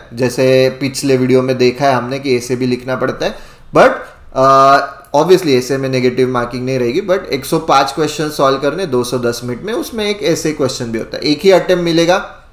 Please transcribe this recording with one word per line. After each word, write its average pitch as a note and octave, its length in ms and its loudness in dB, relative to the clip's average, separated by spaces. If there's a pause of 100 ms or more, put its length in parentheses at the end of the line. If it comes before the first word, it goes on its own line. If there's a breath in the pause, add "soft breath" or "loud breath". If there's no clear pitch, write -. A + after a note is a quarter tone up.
(140)
जैसे C3 560 2 (120)
पिछले C3+ 360 0
video B2+ 240 4
में C3 160 -2
देखा B2 280 2
है C#3 80 4
हमने B2 260 -4
कि C3+ 180 0
ऐसे B2 180 -4
भी B2+ 100 -2
लिखना B2 300 -4
पड़ता B2+ 300 -4
है, G#3 100 -4 (400 loud breath)
but, G3 140 6 (460 loud breath)
अ, C3+ 640 4 (180)
obviously E3+ 340 4
ऐसे B2+ 280 0
में C3+ 120 -4
negative B2+ 400 0
marking B2 360 -4
नहीं C3 140 -2
रहेगी, B2 220 -2
but G3 240 -2
एक C3+ 200 -6
सौ E3 140 -2
पाँच D3 320 2
क्वेश्चन D3+ 380 -4
solve C#3 280 0
करने D3 280 -2
दो B2+ 180 -2
सौ B2+ 140 -4
दस A#2 260 -4
मिनट A#2+ 200 -8
में, G#3 100 -8
उसमें A#3 320 -6
एक G#3 180 -4
ऐसे D#3 280 -2
question B2+ 340 -4
भी A2+ 140 -6
होता - 180 -10
है, - 60 -8
एक D3 200 0
ही F#3+ 80 6
attempt F3 340 2
मिलेगा। E3+ 500 0 (180)